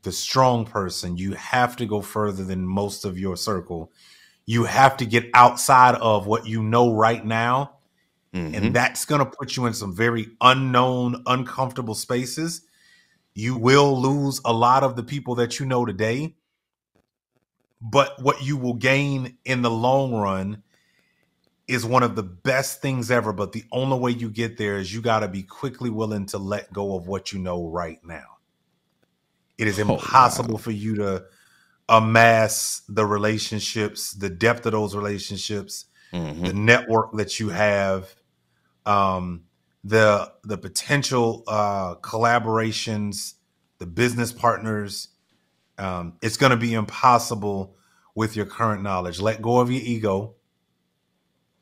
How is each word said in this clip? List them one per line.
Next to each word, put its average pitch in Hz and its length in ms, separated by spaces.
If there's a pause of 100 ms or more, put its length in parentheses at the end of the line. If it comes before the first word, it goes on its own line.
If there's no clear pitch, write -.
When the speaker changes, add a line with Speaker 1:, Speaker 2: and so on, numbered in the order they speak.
Speaker 1:
the 92 80
strong 123 540
person. 92 520
You 95 160
have 123 440
to 123 80
go 104 160
further 98 440
than 92 200
most 98 400
of 92 140
your 92 180
circle. 85 540 (540)
You 113 200
have 131 320
to 127 80
get 113 280
outside 123 640
of 104 320
what 110 200
you 110 160
know 117 300
right 113 320
now. 120 520 (560)
Speaker 2:
Mm-hmm. 85 220
Speaker 1:
And 110 200
that's 123 300
gonna 143 200
put - 320
you 123 100
in 113 60
some 98 220
very 117 320 (140)
unknown, 127 880
uncomfortable 127 680
spaces. 127 640 (760)
You 117 220
will 135 440
lose 139 440
a 117 80
lot 123 300
of 131 120
the 117 80
people 123 320
that 120 240
you 143 60
know 127 200
today. 110 500 (1500)
But 131 400
what 131 220
you 143 140
will 123 180
gain 131 720
in 127 180
the 117 80
long 127 420
run 101 500 (1040)
is 123 180
one 123 180
of 107 120
the 107 80
best 127 580
things 127 300
ever. 110 220
But 98 200
the 110 180
only 131 280
way 123 120
you 117 180
get 113 280
there 101 200
is 92 160
you 113 80
gotta 110 280
be 95 140
quickly - 460
willing 107 380
to 104 120
let 98 340
go 98 220
of 87 120
what 98 260
you 98 60
know 87 300
right 82 360
now. 80 320 (1200)
It 117 100
is 98 120
Speaker 2:
Oh, 107 60
wow. 107 100
Speaker 1:
impossible 120 600
for 117 140
you 107 260
to 98 280 (640)
amass 113 1000
the 107 160
relationships, 104 1080
the 98 160
depth 110 360
of 110 80
those 107 220
relationships, 101 880 (280)
Speaker 2:
Mm-hmm. 82 320
Speaker 1:
the 90 80
network 110 640
that 101 220
you 107 100
have, 98 680 (680)
um, 92 580 (400)
the, 104 480 (120)
the 107 140
potential, 120 920
uh, 101 500
collaborations, 110 1400 (440)
the - 80
business 117 460
partners. 104 760 (680)
Um, 90 440
it's 113 160
gonna 127 200
be 117 160
impossible 104 1040 (380)
with 107 200
your 104 120
current 107 360
knowledge. 90 380
Let 110 200
go 120 180
of 123 120
your 127 120
ego. 107 520 (1300)